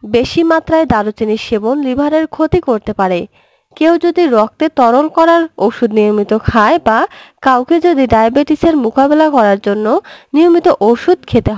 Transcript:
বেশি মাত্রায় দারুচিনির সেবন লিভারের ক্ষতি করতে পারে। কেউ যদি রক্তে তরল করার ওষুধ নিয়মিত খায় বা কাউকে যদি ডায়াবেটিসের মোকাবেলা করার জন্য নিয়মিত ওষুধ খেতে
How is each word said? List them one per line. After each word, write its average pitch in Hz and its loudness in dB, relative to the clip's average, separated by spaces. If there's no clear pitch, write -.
বেশি 254 0
মাত্রায় 320 0
দারুচিনির 214 -4
সেবন 220 -2
লিভারের 294 -2
ক্ষতি 320 0
করতে 214 -4
পারে। 185 0
কেউ 320 2
যদি 349 0
রক্তে 220 -2
তরল 254 2
করার 330 4
ওষুধ 226 -2
নিয়মিত 208 0
খায় 240 2
বা 220 0
কাউকে 254 0
যদি 277 2
ডায়াবেটিসের 285 0
মোকাবেলা 277 2
করার 202 2
জন্য 208 -4
নিয়মিত 339 4
ওষুধ 240 0
খেতে 220 0